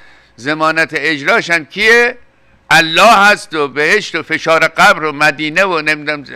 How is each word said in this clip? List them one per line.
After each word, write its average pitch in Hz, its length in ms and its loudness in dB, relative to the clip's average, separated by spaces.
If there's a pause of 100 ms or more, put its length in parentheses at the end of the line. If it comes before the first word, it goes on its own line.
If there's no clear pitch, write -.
(380)
ضمانت 156 540 -2
اجراش 156 580 -4
هم 165 140 -2
کیه؟ 233 540 0 (520)
الله 165 460 4
هست 202 380 2
و 147 140 -2
بهشت 156 460 -2
و 160 80 -6
فشار 160 380 -2
قبر 170 440 2
و 151 80 -4
مدینه 151 520 -2
و 175 160 -2
نمی‌دونم، 151 440 -4 (120)